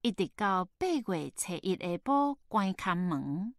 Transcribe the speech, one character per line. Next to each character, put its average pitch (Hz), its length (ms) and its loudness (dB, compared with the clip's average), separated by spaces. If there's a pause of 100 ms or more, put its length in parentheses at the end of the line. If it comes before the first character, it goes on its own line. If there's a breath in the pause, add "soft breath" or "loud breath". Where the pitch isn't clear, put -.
一 240 100 2
直 190 240 0
到 190 300 2
八 370 220 -4
月 196 460 0
初 - 200 -6 (100)
一 185 140 2
下 - 100 -6 (120)
晡 285 400 2 (100)
关 196 240 2
看 185 240 -2
门 175 640 -2